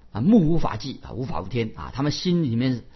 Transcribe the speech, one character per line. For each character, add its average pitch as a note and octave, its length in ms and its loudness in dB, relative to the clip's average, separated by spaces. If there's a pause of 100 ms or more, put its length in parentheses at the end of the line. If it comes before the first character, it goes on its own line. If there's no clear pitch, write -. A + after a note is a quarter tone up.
(120)
啊， G2+ 100 -4
目 G#3 180 6
无 D3 200 4
法 - 160 2
纪 B2 260 -10
啊， - 120 -14
无 B2+ 120 -6
法 - 160 -4
无 G2 60 -10
天 A2+ 280 -2
啊， C#2 200 -12
他 C3+ 80 -4
们 D3 80 0
心 F3 320 0
里 A2+ 120 -2
面 B2 280 0 (120)